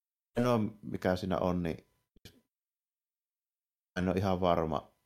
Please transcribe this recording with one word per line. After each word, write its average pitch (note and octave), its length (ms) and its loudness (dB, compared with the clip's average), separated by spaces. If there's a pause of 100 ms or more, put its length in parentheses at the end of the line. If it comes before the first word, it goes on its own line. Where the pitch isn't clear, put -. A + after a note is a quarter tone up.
(380)
Ainoa, A#2+ 240 2 (220)
mikä F#2 340 -2
siinä F2+ 220 -2
on, F2+ 240 0
niin E2 240 -6 (2000)
en F#2 100 0
oo E2+ 80 0
ihan F#2+ 240 0
varma, E2 520 0 (140)